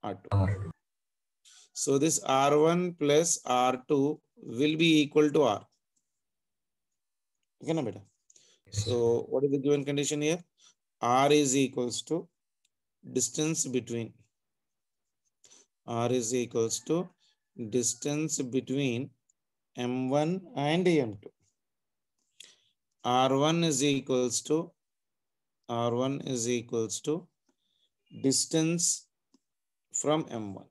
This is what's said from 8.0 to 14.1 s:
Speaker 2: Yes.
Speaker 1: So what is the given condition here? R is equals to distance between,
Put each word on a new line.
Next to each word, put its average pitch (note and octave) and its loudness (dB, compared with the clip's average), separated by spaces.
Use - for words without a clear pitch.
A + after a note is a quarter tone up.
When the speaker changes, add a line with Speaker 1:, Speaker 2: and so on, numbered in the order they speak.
Speaker 2:
Yes. G#2 -6
Speaker 1:
So A#2 0
what C3+ 0
is C#3+ 4
the C#3 10
given C#3+ 4
condition C#3+ -2
here? D#3 2
R C3 4
is C#3+ 4
equals B2 -2
to E3+ -4
distance D#3 -2
between, A#2+ -6